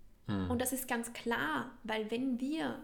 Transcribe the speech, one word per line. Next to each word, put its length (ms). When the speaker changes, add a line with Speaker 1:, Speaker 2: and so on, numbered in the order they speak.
Speaker 1:
Hm. 220
Speaker 2:
Und 120
das 120
ist 140
ganz 260
klar, 580
weil 280
wenn 280
wir 440